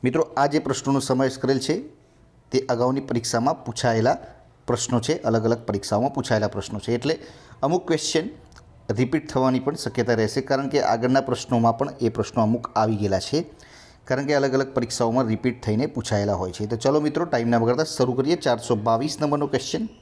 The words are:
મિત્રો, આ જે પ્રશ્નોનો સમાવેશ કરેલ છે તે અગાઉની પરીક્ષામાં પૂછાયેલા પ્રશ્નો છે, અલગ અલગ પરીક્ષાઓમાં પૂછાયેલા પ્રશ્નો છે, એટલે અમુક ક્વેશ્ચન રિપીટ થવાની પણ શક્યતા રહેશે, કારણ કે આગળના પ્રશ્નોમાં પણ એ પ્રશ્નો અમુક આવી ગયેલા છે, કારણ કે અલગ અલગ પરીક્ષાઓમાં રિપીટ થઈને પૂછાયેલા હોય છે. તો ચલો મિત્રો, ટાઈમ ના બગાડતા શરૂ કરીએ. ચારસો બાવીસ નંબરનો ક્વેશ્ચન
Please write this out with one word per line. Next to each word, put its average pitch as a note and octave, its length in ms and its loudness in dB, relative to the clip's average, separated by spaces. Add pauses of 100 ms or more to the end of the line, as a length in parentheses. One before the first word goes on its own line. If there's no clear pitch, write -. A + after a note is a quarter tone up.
મિત્રો, C#3 320 2
આ C#3 100 4
જે D3 120 2
પ્રશ્નોનો C#3 420 0
સમાવેશ C3 380 0
કરેલ C3+ 200 2
છે F3+ 300 -2 (640)
તે C3 60 2
અગાઉની B2+ 420 0
પરીક્ષામાં B2 640 -2
પૂછાયેલા A#2 520 2 (500)
પ્રશ્નો A#2+ 340 0
છે, C#3+ 220 -2
અલગ A2+ 220 2
અલગ A#2 220 2
પરીક્ષાઓમાં G#2+ 480 -2
પૂછાયેલા G#2+ 340 0
પ્રશ્નો G#2 300 -8
છે, A2 160 -2
એટલે C#3+ 240 -2 (440)
અમુક F3 240 0
ક્વેશ્ચન D#3 440 0 (600)
રિપીટ B2+ 400 0
થવાની C3 300 2
પણ C#3+ 140 -2
શક્યતા A#2 400 0
રહેશે, A2 260 2
કારણ C3+ 280 -2
કે C#3+ 140 2
આગળના B2 380 2
પ્રશ્નોમાં A#2 580 2
પણ C#3+ 220 -2
એ A#2 80 2
પ્રશ્નો A2+ 340 0
અમુક A#2 340 0
આવી A2 200 2
ગયેલા G2 220 0
છે, D3+ 260 -2 (600)
કારણ C3+ 220 -2
કે D3 80 2
અલગ C3+ 180 2
અલગ C3+ 220 0
પરીક્ષાઓમાં A#2+ 520 0
રિપીટ A#2+ 360 -2
થઈને A2+ 240 0
પૂછાયેલા G#2 480 0
હોય F#2 180 -4
છે. G#2 140 -6
તો A2+ 100 -4
ચલો C#3 240 2
મિત્રો, D3+ 240 -2
ટાઈમ A#2+ 240 0
ના A#2+ 100 4
બગાડતા A#2+ 260 2
શરૂ B2+ 280 0
કરીએ. C3+ 240 0
ચારસો A#2+ 400 0
બાવીસ A#2 460 0
નંબરનો D3 240 0
ક્વેશ્ચન A3 420 -4 (140)